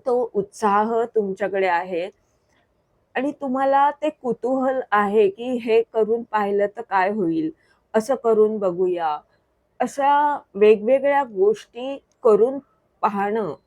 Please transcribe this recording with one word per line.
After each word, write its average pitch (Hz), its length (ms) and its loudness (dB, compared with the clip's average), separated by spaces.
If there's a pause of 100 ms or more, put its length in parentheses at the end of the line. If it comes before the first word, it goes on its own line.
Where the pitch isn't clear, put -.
तो 247 280 -2
उत्साह 208 580 0 (220)
तुमच्याकडे 190 520 -2
आहे 180 420 -2 (1040)
आणि 262 160 -4 (100)
तुम्हाला 269 500 2 (120)
ते 302 100 -2
कुतूहल 262 680 -2 (120)
आहे 208 360 2
की 233 300 -6
हे 226 240 2 (100)
करून 226 300 0
पाहिलं 202 440 -2 (100)
तर 226 60 -12
काय 190 280 0
होईल, 165 400 -2 (440)
असं 220 200 0
करून 214 440 2
बघूया. 175 580 -2 (640)
अशा 285 580 0 (160)
वेगवेगळ्या 240 680 4
गोष्टी 226 720 -2 (260)
करून 233 360 4 (440)
पाहणं, 202 520 -4 (120)